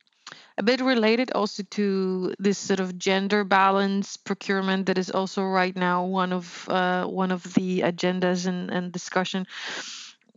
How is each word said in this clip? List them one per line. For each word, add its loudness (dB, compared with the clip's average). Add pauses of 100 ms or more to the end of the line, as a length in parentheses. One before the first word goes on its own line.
(580)
a 0
bit 2
related 4
also -2
to -2
this 2
sort 0
of -4
gender 2
balance 2
procurement -2
that 2
is -2
also -2
right 2
now 0
one 0
of, -6
uh, 2
one 0
of -4
the 2
agendas 0
and, -4
and -4
discussion. -2 (920)